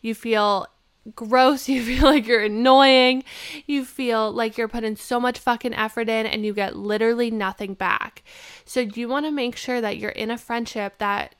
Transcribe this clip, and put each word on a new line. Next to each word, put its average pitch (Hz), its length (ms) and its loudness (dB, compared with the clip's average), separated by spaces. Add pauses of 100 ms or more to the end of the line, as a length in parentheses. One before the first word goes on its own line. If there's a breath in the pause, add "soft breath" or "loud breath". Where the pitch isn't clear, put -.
You 226 140 -6
feel 208 520 0 (480)
gross, 254 540 2
<laughs> - 0 -
you 262 140 0
feel 254 220 2
like 262 220 6
you're 226 160 2
annoying, 262 800 6 (420 loud breath)
you 277 200 -2
feel 226 460 -2
like 226 260 -4
you're 226 100 -4
putting 220 280 -6
so 240 240 -4
much 247 200 -2
fucking 240 340 -2
effort 220 360 -4
in 220 160 -2
and 214 200 -4
you 208 80 -4
get 202 220 -4
literally 226 560 0
nothing 196 420 -6
back. - 500 -4 (420 loud breath)
So - 140 -4
you 233 280 -6
wanna 294 240 -4
make 247 240 -4
sure 247 260 -6
that 208 160 -6
you're 214 140 -8
in 220 200 -8
a 240 60 -6
friendship 226 600 -8
that 202 420 -4